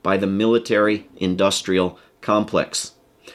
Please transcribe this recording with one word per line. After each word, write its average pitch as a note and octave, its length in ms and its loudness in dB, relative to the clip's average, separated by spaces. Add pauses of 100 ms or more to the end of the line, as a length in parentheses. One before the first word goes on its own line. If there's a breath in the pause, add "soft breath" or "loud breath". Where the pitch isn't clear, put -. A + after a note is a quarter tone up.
by F#2+ 140 0
the G2 100 -2
military-industrial G2 1700 0 (220 soft breath)
complex. - 720 -2 (420 loud breath)